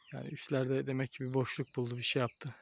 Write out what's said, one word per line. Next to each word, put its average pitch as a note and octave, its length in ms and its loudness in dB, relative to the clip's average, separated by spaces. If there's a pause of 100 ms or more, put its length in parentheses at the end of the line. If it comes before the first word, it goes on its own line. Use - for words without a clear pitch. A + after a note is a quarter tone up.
(120)
Yani C3 160 -8
üstlerde C3+ 580 0
demek C3 240 0
ki - 140 -8
bir B2+ 100 -2
boşluk C3 420 0
buldu, A#2+ 200 0
bir B2 60 -6
şey - 180 2
yaptı. B2 420 -2